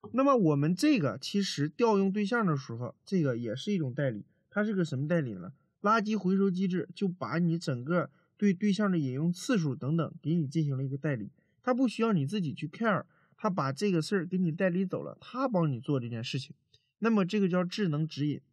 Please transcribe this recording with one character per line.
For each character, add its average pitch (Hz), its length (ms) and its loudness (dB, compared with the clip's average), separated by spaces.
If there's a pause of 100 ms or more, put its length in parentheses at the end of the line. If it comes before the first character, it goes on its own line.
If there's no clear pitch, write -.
(140)
那 254 100 2
么 277 140 6
我 156 180 6
们 151 180 2
这 294 240 4
个 127 200 0
其 202 240 -2
实 156 260 -2
调 214 300 2
用 196 120 4
对 208 160 0
象 226 200 0
的 156 100 2
时 135 160 -8
候， 117 320 -8
这 190 180 0
个 127 160 2
也 117 160 -4
是 208 200 -4
一 196 40 0
种 131 160 -2
代 139 160 0
理。 107 160 -6 (240)
它 208 140 -2
是 214 100 -2
个 185 120 2
什 139 120 -4
么 147 120 -2
代 170 100 2
理 123 140 -4
呢？ 90 180 -12 (300)
垃 220 200 4
圾 214 160 -2
回 190 200 2
收 196 120 4
机 185 200 0
制 175 260 -2
就 202 120 -2
把 156 300 -4
你 170 200 2
整 127 260 -4
个 160 260 0 (280)
对 202 160 2
对 202 180 0
象 202 180 2
的 180 80 2
引 135 140 0
用 160 220 0
次 240 240 0
数 151 180 0
等 147 220 -2
等 160 240 -2
给 147 120 0
你 160 140 0
进 160 160 0
行 139 140 -2
了 135 80 -4
一 - 20 -4
个 135 100 -6
代 139 200 -2
理， 101 140 -8 (300)
它 254 120 0
不 254 120 2
需 220 160 -2
要 226 120 4
你 147 120 4
自 202 140 -2
己 156 140 -2
去 - 120 -8
care， 196 380 0 (320)
它 220 140 -2
把 139 240 0
这 202 180 0
个 165 100 2
事 208 140 -2
儿 170 100 0
给 180 120 -4
你 175 160 2
代 190 160 0
理 185 160 0
走 117 180 -6
了， 67 160 -10
它 262 300 -4
帮 170 200 2
你 120 120 -4
做 143 180 0
这 120 80 -6
件 117 160 -6
事 135 160 -6
情。 - 160 -12 (440)
那 220 100 0
么 208 160 4
这 208 160 0
个 185 80 2
叫 180 160 2
智 185 240 -2
能 156 180 0
指 143 200 -4
引。 135 140 -4 (120)